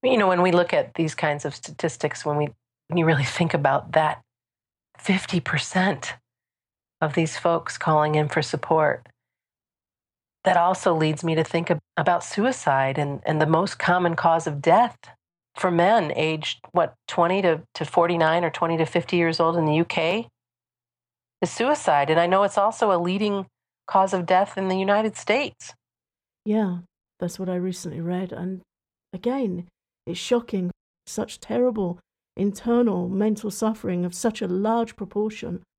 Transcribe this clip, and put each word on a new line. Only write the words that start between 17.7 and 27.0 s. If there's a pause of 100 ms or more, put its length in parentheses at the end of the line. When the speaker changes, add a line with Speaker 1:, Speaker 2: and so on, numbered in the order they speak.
Speaker 1:
to
forty-nine
or
twenty
to
fifty
years
old
in
the
U
K (1120)
is
suicide.
And
I
know
it's
also
a
leading (400)
cause
of
death
in
the
United
States. (720)
Speaker 2:
Yeah, (420)